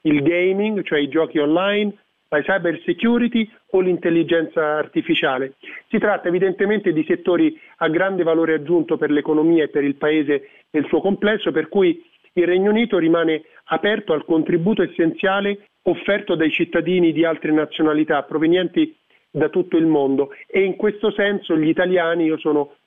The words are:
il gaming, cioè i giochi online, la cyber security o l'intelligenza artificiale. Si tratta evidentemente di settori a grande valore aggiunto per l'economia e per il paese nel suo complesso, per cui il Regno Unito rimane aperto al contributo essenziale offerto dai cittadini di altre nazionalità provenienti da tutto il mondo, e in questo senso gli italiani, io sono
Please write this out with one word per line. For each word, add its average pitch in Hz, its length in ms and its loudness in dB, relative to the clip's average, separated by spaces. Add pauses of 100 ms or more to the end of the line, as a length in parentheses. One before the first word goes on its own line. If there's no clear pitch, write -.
il 147 200 2
gaming, 190 600 0
cioè 151 160 -2
i 143 100 -2
giochi 156 280 -2
online, 196 560 0 (360)
la 151 120 0
cyber 175 440 -2
security 233 640 0 (220)
o 185 100 2
l'intelligenza 165 960 0
artificiale. 147 800 -2 (340)
Si 226 80 -2
tratta 196 320 0
evidentemente 190 640 0
di 156 120 0
settori 165 540 0 (180)
a 165 120 -2
grande 180 340 0
valore 160 300 2
aggiunto 160 420 0
per 147 160 -2
l'economia 156 540 2
e - 40 -8
per 143 140 0
il 139 120 -2
paese 147 540 0 (200)
nel 151 180 -2
suo 160 140 0
complesso, 202 500 -2
per 156 160 -2
cui 180 340 0 (320)
il 175 120 2
Regno 185 240 2
Unito 214 280 0
rimane 160 460 0 (220)
aperto 202 480 -2
al 147 100 -2
contributo 175 580 0
essenziale 196 840 -2 (160)
offerto 190 520 -2
dai 156 160 0
cittadini 170 600 0
di 156 140 0
altre 156 260 -2
nazionalità 151 720 0
provenienti 165 720 0 (400)
da 147 140 0
tutto 180 260 -2
il 165 100 4
mondo, 139 440 2 (180)
e 190 160 0
in 185 140 -2
questo 208 340 -2
senso 202 460 -2
gli 151 100 2
italiani, 170 560 0
io 156 140 0
sono 147 380 -2 (100)